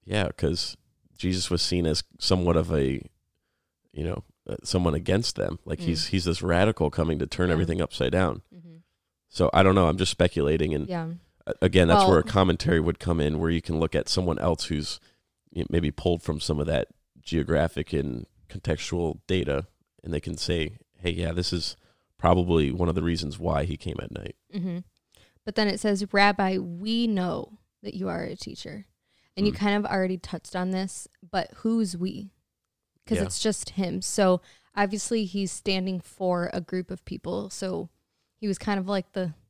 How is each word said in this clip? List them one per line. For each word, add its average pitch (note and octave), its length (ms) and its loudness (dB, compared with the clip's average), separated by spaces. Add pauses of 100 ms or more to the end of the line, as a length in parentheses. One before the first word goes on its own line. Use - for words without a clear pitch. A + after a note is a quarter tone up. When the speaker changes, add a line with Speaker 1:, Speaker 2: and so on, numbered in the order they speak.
Speaker 1:
Yeah, G2 280 0
'cause - 440 -2 (400)
Jesus F#2 340 -2
was F2 120 0
seen F2 240 2
as D#2 160 0 (160)
somewhat F2 380 2
of E2 160 2
a, C2+ 300 0 (880)
you D2+ 120 -8
know, - 200 -6 (220)
uh, - 160 -8
someone F2 320 2
against F#2+ 420 0
them. - 280 -4
Like, D#2 140 -6
Speaker 2:
Mm. - 60 -10
Speaker 1:
he's, D#2+ 240 -2
he's F#2 160 0
this E2+ 180 0
radical F2 480 2
coming D#2+ 280 0
to C#2+ 80 -2
turn F2+ 220 0
Speaker 2:
Yeah. E2+ 60 4
Speaker 1:
everything E2+ 260 2
upside - 320 0
down. F2 300 0 (120)
Speaker 2:
Mm-hmm. E3 220 -20 (520)
Speaker 1:
So - 260 2
I F#2+ 80 8
don't F#2+ 120 8
know. F2+ 140 6
I'm D#2 80 2
just F#2 140 0
speculating. D#2 640 2
And D2 140 -2
Speaker 2:
Yeah. E3+ 240 -6 (340)
Speaker 1:
a-, - 160 -6
again, F#2 260 6
that's F2+ 200 8
where F2+ 100 8
a D2+ 60 4
Speaker 2:
Well - 80 -6
Speaker 1:
commentary F#2 480 4
would D#2+ 180 0
come E2 220 0
in, D2+ 180 2
where E2 120 0
you E2 120 0
can D#2 180 -2
look D#2+ 140 0
at - 140 0
someone F2 300 0
else D#2+ 280 0
who's D2 340 -4 (540)
y-, F2 160 -4
maybe D#2+ 200 2
pulled E2+ 320 -2
from D2+ 180 -4
some D2+ 200 -2
of D2 60 0
that D2 220 0 (340)
geographic D#2 720 0
and C#2 320 -2 (220)
contextual E2 760 -4
data, D#2 400 0 (360)
and E2+ 100 -8
they D2 80 -2
can D2+ 160 -8
say, D#2+ 420 -2 (200)
"Hey, F2+ 140 -2
yeah, E2+ 200 -2
this F2 200 -2
is - 240 -4 (420)
probably E2+ 520 4
one F2 200 0
of E2+ 40 -2
the E2 80 -2
reasons D2+ 360 -4
why D#2 260 -2
he D2 140 -4
came - 220 -8
at - 120 -12
night." - 240 -12 (160)
Speaker 2:
Mm-hmm. F3+ 260 -6 (680)
But G#3+ 100 -10
then G#3+ 140 2
it G3 120 -2
says, G3+ 320 0
"Rabbi, G3 460 4
we G3 480 -2
know F#3+ 520 -2 (240)
that G#3 120 -10
you F#3+ 140 -6
are F3 160 -4
a F#3+ 120 -8
teacher." - 500 -14 (500)
And G3+ 100 2
you G3+ 60 2
Speaker 1:
Mm. - 40 -8
Speaker 2:
kind G#3 280 2
of - 60 -4
already F#3 280 0
touched - 360 -12
on F#3 160 -2
this, F#3+ 380 -4 (220)
but F#3 260 -2
who's A3 400 0
we? G3 340 -6 (760)
'Cause G3+ 120 0
Speaker 1:
Yeah. G3 60 2
Speaker 2:
it's - 160 -4
just - 300 -2
him. F#3 300 -2
So F#3 400 4 (360)
obviously G#3 480 0
he's F#3 280 -2
standing F#3 480 -2
for F3 520 -2
a F#3 80 -4
group F3+ 300 -6
of F#3 140 -12
people. F#3 460 -6
So F3 380 -6 (480)
he G#3+ 120 -8
was F#3+ 100 -2
kind G3+ 220 -2
of F#3 80 -6
like G3 240 -4
the F3+ 220 -4 (160)